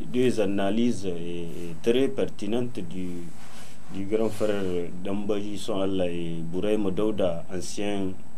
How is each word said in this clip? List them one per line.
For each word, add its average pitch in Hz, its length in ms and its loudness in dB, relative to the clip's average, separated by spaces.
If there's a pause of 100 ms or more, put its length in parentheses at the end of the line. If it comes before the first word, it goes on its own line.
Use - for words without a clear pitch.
(140)
deux 123 260 2
analyses, 101 680 2
et, 92 40 0 (340)
et 85 380 -2
très 123 280 4
pertinentes 107 680 0
du, 92 280 -2 (840)
du 98 120 -2
grand 107 240 2
frère 107 320 0 (420)
Dambaji 104 540 0
Son 98 240 -2
Allah 95 280 2
et 85 340 -2
Bouraïm 98 480 0
Daouda, 95 520 0 (100)
ancien 98 560 -2 (280)